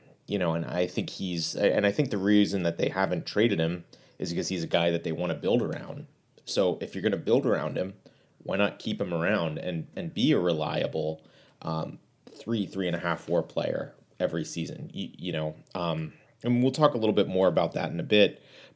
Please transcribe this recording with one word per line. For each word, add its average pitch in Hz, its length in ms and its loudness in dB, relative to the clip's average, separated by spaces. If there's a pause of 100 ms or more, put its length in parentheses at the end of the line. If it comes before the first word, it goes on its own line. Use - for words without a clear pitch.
(260)
you 98 140 -2
know, 85 140 2
and 82 120 -2
I 90 220 0
think 87 240 -6
he's, 90 440 -4
and 98 300 4
I 101 60 4
think 135 180 0
the 107 80 -2
reason 98 460 4
that 85 140 0
they 95 120 0
haven't 90 380 -2
traded 104 320 2
him 85 240 -2 (340)
is 87 140 -4
because 85 160 -2
he's 87 160 -4
a 78 40 -4
guy 85 240 2
that 82 120 -2
they 82 80 -4
wanna 87 240 -2
build 110 260 0
around. - 460 -8 (380)
So 92 360 0
if - 140 -8
you're 90 80 -4
gonna 101 120 2
build 110 300 2
around 76 320 0
him, 95 160 -4 (480)
why 95 160 -4
not 101 220 0
keep 107 200 -4
him 90 140 -4
around 82 460 0
and, 82 260 -4 (100)
and 85 160 -6
be 131 200 2
a 117 80 4
reliable, 80 840 0 (400)
um, 80 380 -4 (360)
three, 107 300 -2
three 95 220 -2
and 85 80 -2
a 82 40 -4
half 85 300 -2
war 85 140 2
player - 500 -4 (260)
every 85 240 0
season? 80 480 -8
You, 98 240 -8
you 85 180 -6
know, 78 220 -4 (200)
um, 80 380 -2 (280)
and 123 220 2
we'll 135 80 4
talk 147 240 4
a - 20 -2
little 110 160 4
bit 98 140 4
more 92 200 4
about 85 260 2
that 87 180 -2
in 82 80 -4
a 85 40 -4
bit. 104 380 4 (340)